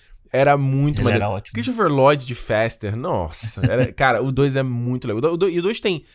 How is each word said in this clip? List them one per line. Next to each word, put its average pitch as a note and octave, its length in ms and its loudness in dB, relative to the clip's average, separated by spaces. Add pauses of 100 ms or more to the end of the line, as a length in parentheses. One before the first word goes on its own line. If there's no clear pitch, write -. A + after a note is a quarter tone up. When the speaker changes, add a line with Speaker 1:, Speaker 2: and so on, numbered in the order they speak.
(340)
Speaker 1:
era C#3 240 4
muito C#3 400 0
Speaker 2:
Ele - 80 -2
Speaker 1:
maneiro. G2+ 200 2
Speaker 2:
era G#2 80 -2
ótimo. - 200 -12
Speaker 1:
Christopher A3+ 340 -2
Lloyd C#3 380 4
de B2+ 100 -8
Faster, A2 600 -2
nossa. A2+ 680 -4
Era, - 260 2
Speaker 2:
<laughs> - 20 -16
Speaker 1:
cara, B2 280 0
o C3+ 100 -2
dois C3+ 240 2
é C3+ 80 0
muito B2 440 -4
legal. A2 120 -2
O - 20 -4
do-, E3 120 2
o E3+ 40 -4
do-, F#3+ 120 2
e E3+ 100 -2
o - 20 -4
dois G#3+ 180 -2
tem F3 240 -2 (120)